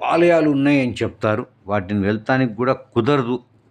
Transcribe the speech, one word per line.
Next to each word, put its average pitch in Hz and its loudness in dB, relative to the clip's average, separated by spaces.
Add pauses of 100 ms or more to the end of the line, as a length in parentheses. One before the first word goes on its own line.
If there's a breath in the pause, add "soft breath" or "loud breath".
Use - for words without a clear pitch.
(120)
ఆలయాలు 165 4
ఉన్నాయని 139 0
చెప్తారు. 113 -2 (240)
వాటిని 101 -2
వెళ్తానికి 113 0
కూడా 127 0 (200)
కుదరదు, 123 0 (340)